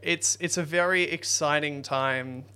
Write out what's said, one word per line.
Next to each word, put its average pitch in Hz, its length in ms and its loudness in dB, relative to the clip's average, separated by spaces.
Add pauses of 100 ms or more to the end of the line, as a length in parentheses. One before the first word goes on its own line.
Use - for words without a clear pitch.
it's, 170 380 0
it's 170 180 -2
a 175 40 0
very 175 420 2
exciting 147 760 0
time 131 640 -2 (120)